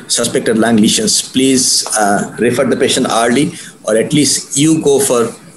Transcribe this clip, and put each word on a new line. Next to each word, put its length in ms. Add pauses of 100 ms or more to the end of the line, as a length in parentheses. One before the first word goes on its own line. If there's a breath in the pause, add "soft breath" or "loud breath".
suspected 500
lung 200
lesions, 540
please, 560 (100)
uh, 400
refer 280
the 100
patient 340
early, 420 (340 loud breath)
or 120
at 160
least 440
you 260
go 160
for 340 (240)